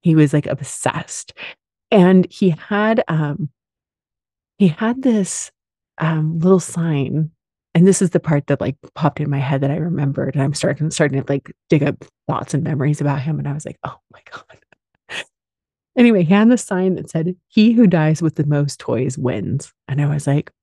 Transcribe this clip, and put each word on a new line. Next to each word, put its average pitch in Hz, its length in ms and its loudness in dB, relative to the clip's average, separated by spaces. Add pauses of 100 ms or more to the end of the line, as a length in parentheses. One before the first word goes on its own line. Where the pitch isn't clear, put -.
He 165 120 2
was, 151 200 4
like, 147 120 0
obsessed. - 880 -8 (560)
And 185 400 6
he 190 200 0
had, 214 580 -2
um, 151 420 -4 (1080)
he 196 100 4
had 233 360 -2
this, 214 480 -2 (480)
um, 160 400 -2
little 180 200 4
sign. 156 720 -2 (420)
And 175 140 6
this 190 140 4
is 180 80 2
the 170 100 0
part 147 280 -2
that, 143 120 0
like, - 160 -4 (180)
popped - 280 -2
in 139 80 -4
my 139 80 -2
head 139 240 -2
that 139 100 0
I 160 60 -4
remembered. 143 580 -4
And 139 80 0
I'm 143 100 -2
starting, 156 380 -4
starting 139 320 -2
to, - 80 -6
like, - 180 -4 (200)
dig 151 120 4
up 147 220 -4 (240)
thoughts - 260 -6
and 139 100 -2
memories 147 360 -2
about 143 220 -2
him. 147 180 -4
And 139 80 -6
I 139 60 -6
was 151 120 -10
like, - 200 -14
"Oh - 140 -12 (120)
my - 80 -20 (120)
God." - 920 -20 (760)
Anyway, 233 260 6
he 160 100 2
had 220 180 6
this - 140 0
sign 185 300 -2
that - 140 -12
said, 165 280 -4 (100)
"He 220 240 4
who 226 160 4
dies 156 340 2
with 156 140 -2
the 147 100 -2
most 143 360 -2
toys 127 360 -4
wins." 139 540 -4 (160)
And 139 140 -4
I 143 60 0
was 147 200 -4
like 143 240 -2 (120)